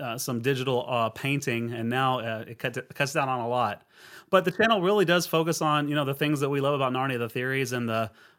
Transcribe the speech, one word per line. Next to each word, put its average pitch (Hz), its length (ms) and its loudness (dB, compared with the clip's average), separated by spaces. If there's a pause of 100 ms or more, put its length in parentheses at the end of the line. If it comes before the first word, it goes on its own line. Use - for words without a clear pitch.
uh, 120 160 -8
some 120 240 -4
digital, 127 460 0
uh, 117 220 0
painting, 123 640 -2
and 117 160 -4
now, 127 320 0
uh, 110 280 -6
it 110 100 -14
cut, 131 380 -8
cuts 139 180 -2
down 143 160 0
on 127 120 -2
a 117 60 -4
lot. 120 360 0 (460)
But 185 140 4
the 175 80 0
channel 220 300 2
really 196 240 4
does 175 200 4
focus 165 360 2
on, 147 260 2
you 147 80 0
know, 151 80 2
the 139 100 0
things 147 280 0
that 143 80 0
we 139 100 0
love 139 140 2
about 135 180 0
Narnia, 131 260 -2
the 117 120 -2
theories 131 420 -2
and 120 160 -2
the, 113 240 -2 (280)